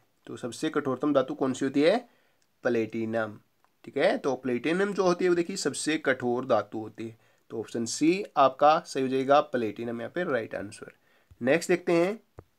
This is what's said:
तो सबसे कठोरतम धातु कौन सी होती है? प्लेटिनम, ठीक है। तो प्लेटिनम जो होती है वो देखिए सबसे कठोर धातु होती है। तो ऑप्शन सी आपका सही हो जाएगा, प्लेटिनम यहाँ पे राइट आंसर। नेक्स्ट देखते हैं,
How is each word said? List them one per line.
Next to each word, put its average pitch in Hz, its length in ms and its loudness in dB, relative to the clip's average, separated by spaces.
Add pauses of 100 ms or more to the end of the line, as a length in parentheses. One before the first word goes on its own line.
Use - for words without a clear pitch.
(280)
तो 123 100 -12
सबसे 127 320 -6
कठोरतम 147 440 -2
धातु 135 200 2
कौन 131 200 -2
सी 135 120 -4
होती 135 160 0
है? 180 160 4 (640)
प्लेटिनम, 113 760 -2 (480)
ठीक - 120 -8
है। 190 200 2
तो 143 180 -2
प्लेटिनम 151 580 -2
जो 190 100 0
होती 180 220 2
है 185 40 4
वो 175 60 4
देखिए 175 220 -2
सबसे 151 400 -2
कठोर 127 480 0
धातु 113 340 0
होती 110 280 -10
है। 110 100 -14 (340)
तो 117 80 -8
ऑप्शन 117 280 -4
सी 175 360 2 (140)
आपका 147 420 6
सही 143 240 -6
हो 131 60 -2
जाएगा, 135 320 4
प्लेटिनम 117 600 -4
यहाँ 113 140 -10
पे 175 80 -4
राइट 120 320 -4
आंसर। 98 360 -12 (500)
नेक्स्ट 143 280 2
देखते 175 240 2
हैं, 175 220 2 (440)